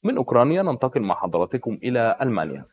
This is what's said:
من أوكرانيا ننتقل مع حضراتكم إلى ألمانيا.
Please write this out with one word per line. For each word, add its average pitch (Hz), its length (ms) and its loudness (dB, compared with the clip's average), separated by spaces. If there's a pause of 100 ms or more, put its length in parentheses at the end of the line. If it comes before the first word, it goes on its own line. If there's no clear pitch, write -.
من 233 140 0
أوكرانيا 135 440 4
ننتقل 131 400 0
مع 95 140 0
حضراتكم 92 680 -2
إلى 117 380 0
ألمانيا. 80 520 -4